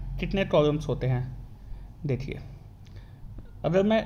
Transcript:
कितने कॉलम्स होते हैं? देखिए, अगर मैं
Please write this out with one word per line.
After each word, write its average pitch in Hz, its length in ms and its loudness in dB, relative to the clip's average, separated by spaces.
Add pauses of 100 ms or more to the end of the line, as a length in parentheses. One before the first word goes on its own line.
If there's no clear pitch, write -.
(200)
कितने 196 240 2
कॉलम्स 151 440 4
होते 123 180 0
हैं? 127 140 2 (840)
देखिए, - 320 -2 (1300)
अगर 180 180 4
मैं 220 240 6